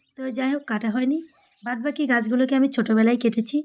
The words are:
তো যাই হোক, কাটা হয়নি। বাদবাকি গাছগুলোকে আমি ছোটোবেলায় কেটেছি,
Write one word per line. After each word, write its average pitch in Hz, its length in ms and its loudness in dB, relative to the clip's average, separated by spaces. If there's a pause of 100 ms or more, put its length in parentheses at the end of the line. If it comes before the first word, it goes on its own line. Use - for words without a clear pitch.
(120)
তো 262 180 -14
যাই 254 220 -2
হোক, 285 120 -4
কাটা 220 260 -4
হয়নি। 254 280 0 (440)
বাদবাকি 247 440 -4
গাছগুলোকে 247 500 0
আমি 269 140 4
ছোটোবেলায় 226 480 2
কেটেছি, 226 460 0